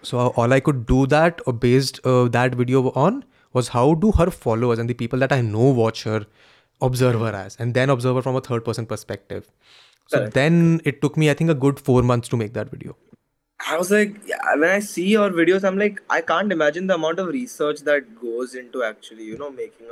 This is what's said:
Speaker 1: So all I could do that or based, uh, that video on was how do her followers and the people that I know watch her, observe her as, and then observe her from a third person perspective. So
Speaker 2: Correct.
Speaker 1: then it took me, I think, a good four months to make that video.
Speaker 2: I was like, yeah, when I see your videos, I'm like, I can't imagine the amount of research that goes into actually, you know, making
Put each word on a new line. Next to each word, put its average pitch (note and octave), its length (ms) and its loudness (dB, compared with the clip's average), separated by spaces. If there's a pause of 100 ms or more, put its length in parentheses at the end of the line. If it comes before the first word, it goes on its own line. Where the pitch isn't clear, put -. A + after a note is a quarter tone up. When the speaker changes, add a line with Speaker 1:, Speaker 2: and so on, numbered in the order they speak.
Speaker 1:
So - 160 -4 (240)
all A#2+ 100 4
I C3+ 60 4
could C3 260 -2
do C3+ 220 2
that D#3+ 400 2
or C3 60 -2
based, B2+ 520 2
uh, B2+ 240 4
that B2 260 0
video B2+ 360 0
on G3+ 320 2 (300)
was B2+ 160 0
how B2+ 260 4
do G3 240 2
her F3+ 120 4
followers A#2 480 0
and A#2 100 -4
the A#2+ 40 -2
people A#2 260 -4
that C3 120 2
I C3+ 100 2
know A2+ 280 2 (120)
watch A2 220 -2
her, A2 220 -4 (560)
observe B2+ 400 2
her A2 140 -2
as, G2 240 -12
and A#2 140 -4
then B2+ 160 0
observe B2+ 280 0
her C3 40 -2
from B2+ 140 -4
a C3 60 -2
third A#2 240 -4
person A#2 200 -6
perspective. G2+ 640 -12 (580)
So - 120 -2
Speaker 2:
Correct. G#2+ 140 -6
Speaker 1:
then E3 520 4
it C#3 160 -4
took D3 160 -2
me, D#3 120 2
I C#3+ 40 2
think, E3 160 0
a D#3+ 60 4
good C#3 240 0
four B2 240 2
months B2 260 0
to B2 80 -2
make A2 160 -6
that G#2+ 160 -8
video. - 260 -16 (720)
Speaker 2:
I D3+ 100 -4
was F3+ 140 -2
like, G#3 240 2 (120)
yeah, - 280 -2
when D#3 140 2
I G3 100 2
see F#3+ 280 -6
your G#3 220 2
videos, F3+ 340 2
I'm F#3+ 140 0
like, G#3 320 -2
I D#3+ 120 0
can't F3+ 300 0
imagine D#3+ 360 0
the F#3+ 80 2
amount E3 240 -2
of F#3+ 80 -4
research D3 540 -4
that C#3 380 -2
goes A#2+ 360 -8
into B2+ 280 -8
actually, A2 400 -10
you A2 140 -14
know, C#3+ 120 -12
making A#2 420 -14